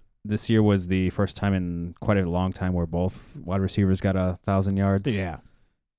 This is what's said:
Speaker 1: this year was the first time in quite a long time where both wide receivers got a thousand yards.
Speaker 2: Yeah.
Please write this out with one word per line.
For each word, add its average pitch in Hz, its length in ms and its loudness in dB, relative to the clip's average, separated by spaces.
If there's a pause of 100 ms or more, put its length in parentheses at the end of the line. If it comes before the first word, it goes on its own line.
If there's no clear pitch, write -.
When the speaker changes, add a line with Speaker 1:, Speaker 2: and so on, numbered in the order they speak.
(240)
Speaker 1:
this 104 260 -2
year 110 120 6
was 98 260 4
the 92 220 2
first - 260 -2
time 101 180 0
in 87 460 -4
quite 104 180 2
a 90 100 0
long 90 240 0
time 92 200 -2
where 87 140 0
both 87 500 -4
wide 92 240 -4
receivers 95 400 2
got 95 160 0
a 92 280 -2
thousand 98 320 0
yards. 98 380 2
Speaker 2:
Yeah. 92 240 -4 (600)